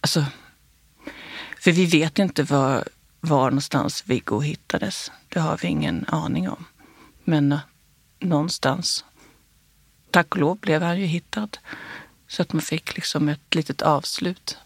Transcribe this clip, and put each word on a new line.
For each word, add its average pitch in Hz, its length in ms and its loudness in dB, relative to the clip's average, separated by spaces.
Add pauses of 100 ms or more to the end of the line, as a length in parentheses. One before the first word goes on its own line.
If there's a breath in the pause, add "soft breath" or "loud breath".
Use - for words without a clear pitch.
Alltså, 156 240 2 (1300 loud breath)
för 175 140 6
vi 180 140 6
vet 160 320 4
inte 185 240 2
var, 135 420 2 (360)
var 147 300 4
någonstans - 560 0
Viggo 113 340 0
hittades. - 720 -4 (160)
Det - 120 -2
har 160 220 -2
vi 175 60 -2
ingen 156 400 -2
aning 160 400 -2
om. - 160 -10 (600 loud breath)
Men, 147 280 4
eh, 147 60 0 (600)
någonstans, 165 840 -2 (1040 soft breath)
tack 175 240 4
och 185 60 0
lov, 165 180 2
blev 160 240 2
han 175 180 0
ju 196 60 0
hittad. 175 420 -4 (800 loud breath)
Så - 140 -4
att - 100 -2
man 160 100 0
fick - 340 -6
liksom 147 320 -2
ett - 260 -2
litet 151 280 -2
avslut. - 840 -2